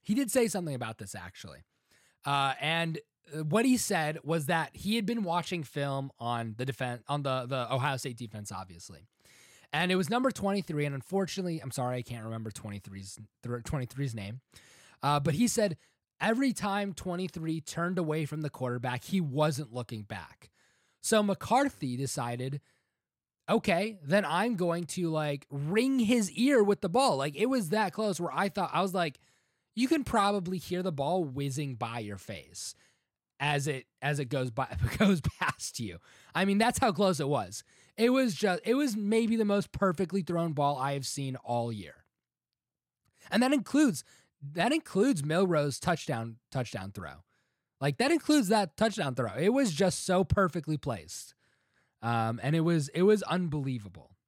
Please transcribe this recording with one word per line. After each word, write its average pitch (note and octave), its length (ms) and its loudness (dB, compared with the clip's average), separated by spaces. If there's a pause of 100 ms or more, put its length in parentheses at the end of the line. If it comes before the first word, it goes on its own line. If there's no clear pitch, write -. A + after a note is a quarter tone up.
He G#3 140 -2
did B3+ 160 0
say A#3+ 180 4
something E3+ 260 -4
about A2+ 240 -6
this, G2+ 160 -12
actually. E2+ 460 -14 (640)
Uh, C#3 360 2
and, E3 380 0 (340)
uh, D#3 120 -4
what G3 200 2
he B3+ 120 6
said D#3+ 480 0
was D#3 220 0
that D#3+ 280 0
he G#3 220 -2
had A3+ 100 0
been A#3 160 -2
watching E3+ 400 -2
film C#3 560 -4
on A#2 400 -4
the B2+ 80 -2
defen-, B2 400 -6
on C#3+ 160 -2
the, C3 240 -2
the B2 260 -4
Ohio C3+ 240 0
State B2+ 200 -8
defense, G#2+ 340 -10
obviously. F2+ 560 -14 (680)
And F3 180 0
it F#3 40 4
was F#3 160 2
number B3+ 200 2
twenty-three, F#3+ 540 -2
and C#3+ 100 -2
unfortunately, F3+ 680 -2
I'm C3 100 -8
sorry, B2+ 260 -2
I B2 60 -4
can't A#2 220 -10
remember A2+ 260 -6
twenty-three's, G2 680 -12 (240)
th-, A#2+ 220 -6
twenty-three's C3 500 -4
name. G#2+ 260 -8 (600)
Uh, C#3+ 160 2
but D3 160 0
he A3+ 140 4
said G#3 300 0 (420)
every A3+ 320 2
time G3+ 400 -2
twenty-three E3 720 -4
turned F3 340 -2
away D#3 300 0
from D#3 160 -6
the D3 80 -4
quarterback, B2 540 -4
he F#3+ 160 0
wasn't D3 520 0
looking A#2 300 -8
back. - 480 -12 (500)
So A3 220 2
McCarthy G3+ 760 0
decided, C3 640 -4 (880)
"Okay, G3+ 540 2
then F3 240 4
I'm G3 300 2
going E3+ 320 0
to, F3 200 -2
like, D3+ 400 -2
ring G#3+ 520 2
his A3 320 4
ear B3 300 6
with G3+ 200 4
the G3+ 80 0
ball." A#3 260 4
Like, C#3 200 -2
it G3+ 100 2
was B3 240 0
that G#3 240 0
close G#3 260 0
where E3+ 140 -4
I F#3+ 160 0
thought, F3+ 240 -2
I E3 80 2
was F#3+ 100 0
like, E3+ 280 0 (540)
"You B3 140 2
can D#4 160 2
probably G3 540 2
hear F3+ 240 -4
the F3+ 100 0
ball D#3 320 0
whizzing C#3 520 -4
by A#2 240 -4
your G#2 180 -8
face - 560 -12 (640)
as C#3+ 260 0
it, C3 200 -4 (160)
as C#3+ 180 0
it C3+ 60 -4
goes B2+ 240 -2
by, B2+ 180 -4 (160)
<laughs> - 140 -2
goes G3 240 4 (180)
past - 400 -6
you." F#2+ 160 -8 (380)
I F3 100 2
mean, G3 140 2
that's A#3 200 2
how A3+ 140 4
close F3 280 2
it C#3 80 -2
was. G#2+ 360 -2 (300)
It A3+ 140 4
was B3+ 260 4
just, F3+ 300 0
it A3+ 80 0
was C4 240 2
maybe A3 400 2
the A3 80 2
most G3+ 260 0
perfectly F#3 520 0
thrown E3 320 0
ball C#3+ 240 2
I C#3 160 0
have C3+ 120 -4
seen C3+ 300 -6
all A#2+ 340 -2
year. G2 360 -12 (1200)
And G#3+ 120 4
that C4 100 4
includes, C4+ 500 2 (520)
that F#3+ 180 2
includes B3 500 2
Milroe's D3+ 560 2
touchdown, A2+ 580 -4 (140)
touchdown G2 420 -6
throw. D#2 300 -12 (600)
Like, C#3+ 160 -2
that C4 120 2
includes D4 380 4
that G#3 300 2
touchdown F#3+ 360 0
throw. A#2 240 -2
It F3+ 120 4
was B3+ 240 2
just F3+ 320 2
so F#3 180 4
perfectly D#3 540 0
placed. G2 560 -8 (680)
Um, A#2 420 0
and D3 140 2
it E3 40 4
was, D#3+ 280 2
it E3 140 0
was G#3 220 6
unbelievable. C3+ 920 -4 (120)